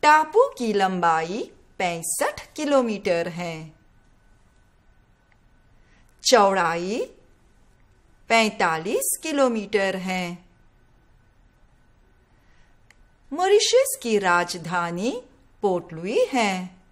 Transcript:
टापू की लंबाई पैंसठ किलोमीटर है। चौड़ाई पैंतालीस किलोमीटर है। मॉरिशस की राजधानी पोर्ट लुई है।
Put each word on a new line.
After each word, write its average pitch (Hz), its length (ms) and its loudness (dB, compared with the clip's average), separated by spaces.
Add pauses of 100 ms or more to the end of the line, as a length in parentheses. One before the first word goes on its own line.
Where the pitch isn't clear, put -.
टापू 311 460 4 (100)
की 226 140 -2
लंबाई 180 680 0 (360)
पैंसठ 175 760 -4
किलोमीटर 220 720 0
है। 165 440 -12 (2500)
चौड़ाई 190 720 2 (1300)
पैंतालीस 214 920 0
किलोमीटर 220 760 0
है। 180 420 -6 (3000)
मॉरिशस 415 720 2
की 220 160 0
राजधानी 175 1040 -2 (400)
पोर्ट 175 300 -2
लुई 208 400 -2
है। 190 440 -2 (160)